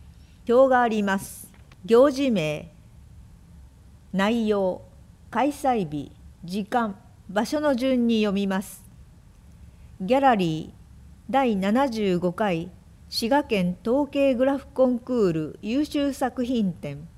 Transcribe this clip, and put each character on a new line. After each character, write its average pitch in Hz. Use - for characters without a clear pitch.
表 254
が 247
あ 240
り 214
ま 196
す。 -
行 240
事 262
名、 160
内 214
容、 196
開 269
催 240
日、 147
時 190
間、 220
場 214
所 294
の 294
順 247
に 220
読 208
み 202
ま 190
す。 -
ギ 190
ャ 277
ラ 262
リ 160
ー、 -
第 247
七 220
十 208
五 170
回、 180
滋 -
賀 285
県 180
統 277
計 277
グ 247
ラ 277
フ -
コ -
ン 254
ク 240
ー 170
ル 156
優 240
秀 285
作 254
品 226
展。 143